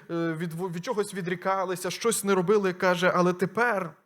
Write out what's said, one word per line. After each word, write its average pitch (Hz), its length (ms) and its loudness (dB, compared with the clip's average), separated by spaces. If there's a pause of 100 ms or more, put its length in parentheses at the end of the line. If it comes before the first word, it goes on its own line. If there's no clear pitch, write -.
(100)
від, 165 440 -4
від 175 300 -6
чогось 202 300 -2
відрікалися, 185 760 -4
щось - 340 -2
не 196 100 2
робили, 190 380 4
каже, 180 420 4
але 180 180 4
тепер 190 640 -2 (120)